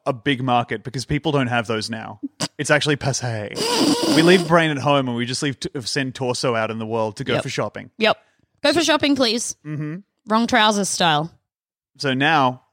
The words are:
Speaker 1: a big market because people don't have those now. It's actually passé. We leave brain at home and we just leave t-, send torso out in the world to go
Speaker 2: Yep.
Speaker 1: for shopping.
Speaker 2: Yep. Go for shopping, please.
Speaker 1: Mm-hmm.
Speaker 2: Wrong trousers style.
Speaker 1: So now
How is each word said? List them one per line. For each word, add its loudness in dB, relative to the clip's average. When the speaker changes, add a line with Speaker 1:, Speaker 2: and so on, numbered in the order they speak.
Speaker 1:
a 2
big -2
market 0
because -8
people -2
don't 2
have -2
those -2
now. -10
It's -4
actually 2
passé. -4
We 6
leave 6
brain 4
at -2
home 2
and -4
we -2
just -6
leave -4
t-, -8
send -4
torso -2
out 0
in -6
the -6
world -2
to -8
go 0
Speaker 2:
Yep. 0
Speaker 1:
for -8
shopping. -6
Speaker 2:
Yep. 2
Go 2
for 2
shopping, 2
please. -2
Speaker 1:
Mm-hmm. -8
Speaker 2:
Wrong 2
trousers 2
style. 0
Speaker 1:
So -2
now 2